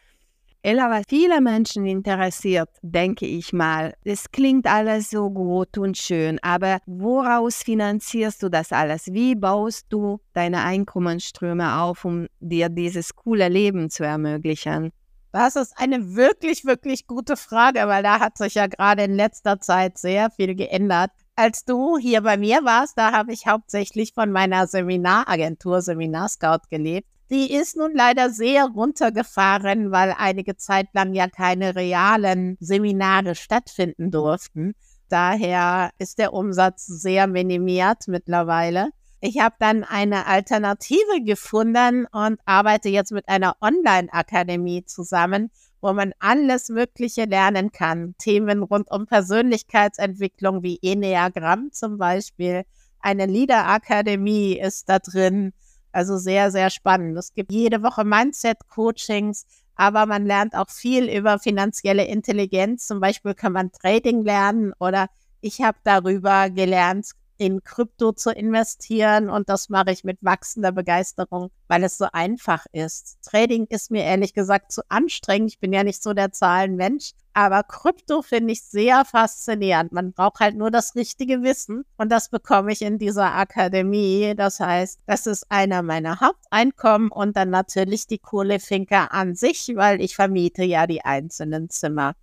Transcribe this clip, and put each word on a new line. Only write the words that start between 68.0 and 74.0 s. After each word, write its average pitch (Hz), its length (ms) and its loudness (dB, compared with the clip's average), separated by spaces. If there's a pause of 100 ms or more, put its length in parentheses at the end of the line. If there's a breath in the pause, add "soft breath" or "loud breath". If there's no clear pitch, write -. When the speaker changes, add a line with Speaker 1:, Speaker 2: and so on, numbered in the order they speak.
Speaker 2:
zu - 180 -4
investieren 220 1000 0
und 196 220 -2
das - 180 -2
mache 190 240 2
ich - 120 -8
mit 185 180 -6
wachsender 190 500 -2
Begeisterung, 180 800 -4 (180)
weil 175 160 2
es 185 140 -4
so 190 140 0
einfach 185 600 -4
ist. - 500 -10
Trading 226 460 0
ist - 220 -8
mir 214 140 -2